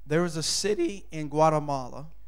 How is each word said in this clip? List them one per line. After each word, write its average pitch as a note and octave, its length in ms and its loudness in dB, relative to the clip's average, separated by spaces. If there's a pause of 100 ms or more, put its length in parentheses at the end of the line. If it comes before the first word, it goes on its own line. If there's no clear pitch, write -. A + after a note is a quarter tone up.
There D#3 140 4
was E3+ 160 0
a D#3 60 -2
city G3 680 0
in D3+ 180 -6
Guatemala. D3 800 2 (160)